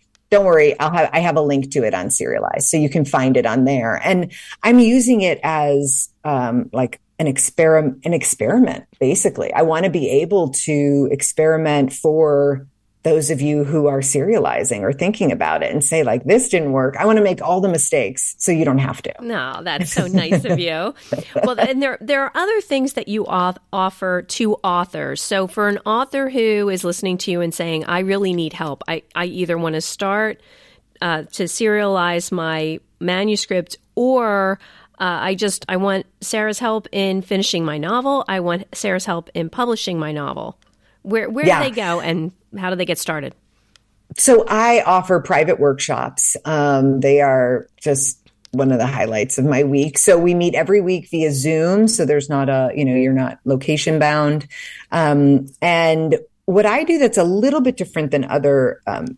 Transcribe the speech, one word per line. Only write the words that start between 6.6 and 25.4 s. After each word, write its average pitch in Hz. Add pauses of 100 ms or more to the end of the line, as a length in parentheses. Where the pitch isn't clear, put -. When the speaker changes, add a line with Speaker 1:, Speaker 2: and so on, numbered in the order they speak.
Speaker 1:
like, 127 (200)
an 110
experim-, 151
an 170
experiment, 170 (140)
basically. 143
I -
wanna 165
be 147 (120)
able 170
to 143
experiment 151
for 143 (360)
those 156
of 147
you 147
who 147
are 139
serializing 139
or 95
thinking 175
about 156
it -
and 147
say, 160
like, 123
"This 220
didn't 160
work." 131
I 160
wanna 220
make 190
all 170
the 196
mistakes 143
so -
you 160
don't 135
have -
to. -
Speaker 2:
No, 175
that's 165
so -
nice 175
of 170
you. 170
Speaker 1:
<laughs> -
Speaker 2:
Well, 240
and 262
there, 262
there 277
are 269
other 392
things 269
that -
you 208
off-, 180 (160)
offer 190
to 214 (100)
authors. 165
So 190